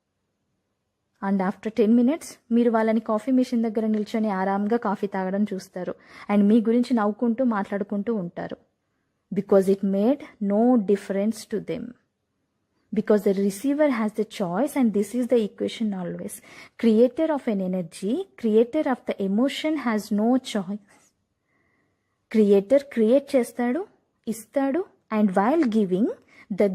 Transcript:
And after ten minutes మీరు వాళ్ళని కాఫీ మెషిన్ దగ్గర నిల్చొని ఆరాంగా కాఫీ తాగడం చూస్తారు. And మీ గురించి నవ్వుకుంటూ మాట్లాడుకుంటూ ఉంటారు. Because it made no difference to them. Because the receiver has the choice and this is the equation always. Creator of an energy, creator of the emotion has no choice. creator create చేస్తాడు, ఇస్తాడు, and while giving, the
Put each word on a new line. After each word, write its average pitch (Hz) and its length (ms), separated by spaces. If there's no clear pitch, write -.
And 196 120
after 202 380
ten 220 160
minutes 254 300
మీరు 233 200
వాళ్ళని 220 280
కాఫీ 220 320
మెషిన్ 254 320
దగ్గర 220 240
నిల్చొని 214 420
ఆరాంగా 196 480
కాఫీ 208 300
తాగడం 196 460
చూస్తారు. 180 420
And 208 120
మీ 220 160
గురించి 240 320
నవ్వుకుంటూ 226 500
మాట్లాడుకుంటూ 202 720
ఉంటారు. 175 420
Because 196 420
it 196 160
made 208 600
no 233 240
difference 202 600
to 190 40
them. 165 340
Because 208 260
the 202 160
receiver 277 500
has 214 120
the 214 120
choice 202 460
and 233 120
this 202 220
is 247 120
the 226 200
equation 202 580
always. 175 260
Creator 247 500
of 262 60
an 196 80
energy, 185 540
creator 247 800
of - 20
the 196 160
emotion 277 460
has 214 480
no 247 180
choice. 202 200
creator 202 520
create 254 520
చేస్తాడు, 247 520
ఇస్తాడు, 269 580
and 214 160
while 240 380
giving, 202 380
the 202 220